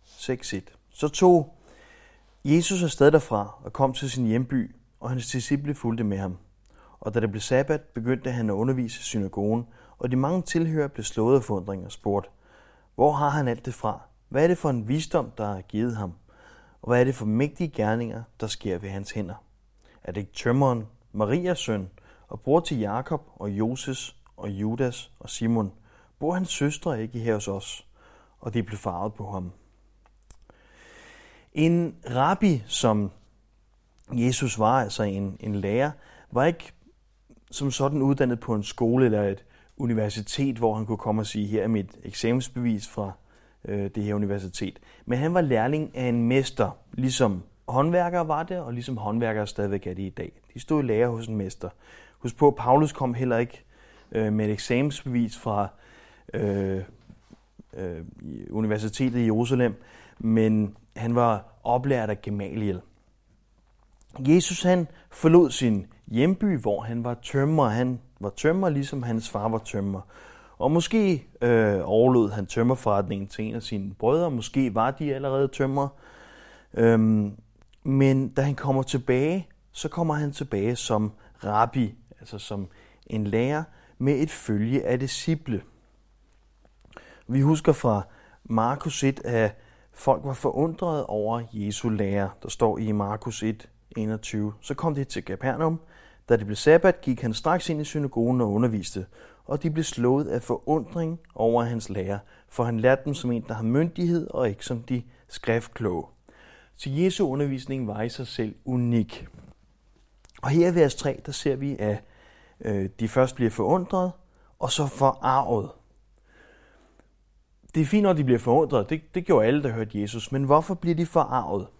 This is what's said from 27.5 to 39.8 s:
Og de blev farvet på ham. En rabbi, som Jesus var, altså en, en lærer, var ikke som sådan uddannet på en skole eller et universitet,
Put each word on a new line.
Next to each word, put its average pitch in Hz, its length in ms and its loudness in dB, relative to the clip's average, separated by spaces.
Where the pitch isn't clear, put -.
Og 110 140 -8
de 113 80 0
blev 104 160 -8
farvet 98 360 -6
på 101 160 -14
ham. 92 220 -10
En 170 440 2
rabbi, 147 560 2
som 104 440 2
Jesus 123 460 0
var, 117 240 4
altså 104 200 -4
en, 98 380 -4
en 104 140 -6
lærer, 107 360 0
var 123 140 2
ikke 165 280 -2
som 139 200 -4
sådan 139 320 0
uddannet 135 380 2
på 117 140 -2
en 104 80 0
skole 120 420 2
eller 107 180 4
et 98 220 -2
universitet, 113 840 -2